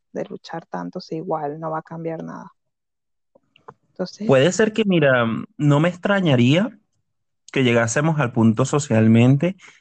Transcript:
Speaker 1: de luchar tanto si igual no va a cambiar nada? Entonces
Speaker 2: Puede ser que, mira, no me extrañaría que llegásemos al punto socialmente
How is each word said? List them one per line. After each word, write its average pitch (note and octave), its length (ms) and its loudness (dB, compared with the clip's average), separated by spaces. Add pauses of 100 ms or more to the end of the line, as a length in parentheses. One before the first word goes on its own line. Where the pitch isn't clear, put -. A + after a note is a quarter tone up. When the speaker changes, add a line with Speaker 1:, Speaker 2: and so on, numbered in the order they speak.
(120)
Speaker 1:
de - 140 -8
luchar - 400 -14
tanto F3+ 340 -10
si - 160 -12
igual D#3 440 -6
no D#3+ 100 -8
va D#3+ 100 -6
a - 20 -12
cambiar E3 420 -10
nada? E3 280 -16 (1400)
Entonces - 320 -10
Speaker 2:
Puede C#3+ 280 4
ser G#3+ 200 0
que, A3 120 -2
mira, C#3+ 400 2 (320)
no D3 240 2
me E3+ 80 2
extrañaría F3+ 880 0 (760)
que C3+ 120 0
llegásemos B2 560 0
al B2 120 -2
punto A2+ 340 2
socialmente B2 880 2 (240)